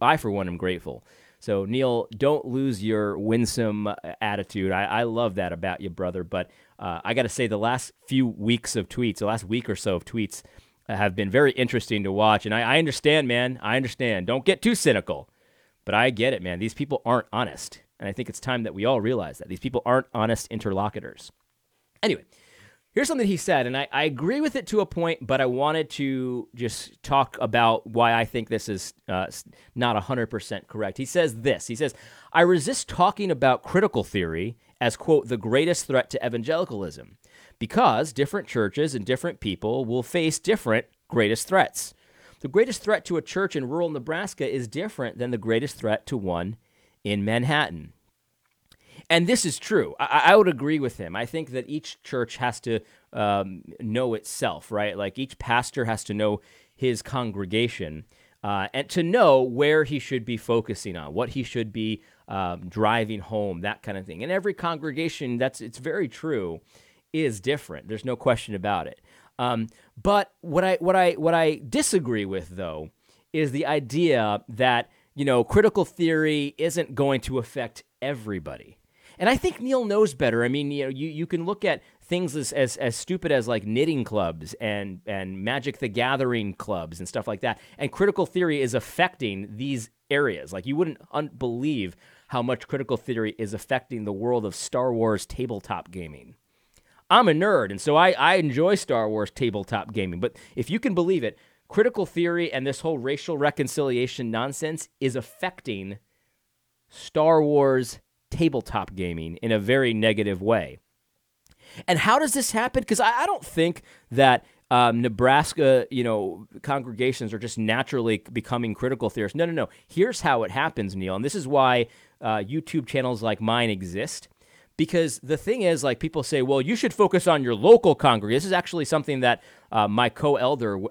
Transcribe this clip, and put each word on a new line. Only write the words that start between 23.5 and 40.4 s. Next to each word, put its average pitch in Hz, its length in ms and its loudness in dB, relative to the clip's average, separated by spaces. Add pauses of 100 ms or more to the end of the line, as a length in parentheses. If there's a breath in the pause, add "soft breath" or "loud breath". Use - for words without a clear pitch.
and 127 100 -4
I, 139 160 -2
I 139 120 0
agree 156 360 0
with 302 160 -2
it 208 120 -6
to 214 120 2
a 190 60 2
point, 165 400 -4
but 131 120 0
I 135 60 4
wanted 143 460 0
to 127 640 -4
just - 480 -8
talk 139 400 0
about 113 440 2
why 117 280 4
I 113 100 2
think 110 240 -6
this 110 220 -4
is, 95 240 -8 (120)
uh, 92 220 -2
s-, - 160 -16 (300 soft breath)
not 120 220 0
a 104 40 0
hundred 117 280 -4
percent 104 380 -10
correct. 104 300 -8
He 135 80 -8
says 127 380 0
this. 117 240 0
He 120 80 -6
says, 135 200 -2 (380 loud breath)
"I 165 80 6
resist 180 480 4
talking 185 420 2
about 127 320 2
critical 180 400 2
theory 90 540 -2 (240 soft breath)
as, 120 160 0
quote, 151 320 2
the 123 80 0
greatest 131 500 2
threat 131 220 2
to 123 180 -4
evangelicalism, 113 920 -4 (400 soft breath)
because 147 560 2
different 143 340 -2
churches 131 460 0
and 107 100 -6
different 127 360 -4
people 110 440 -2
will 120 180 -2
face 160 360 -2
different 127 480 0 (200)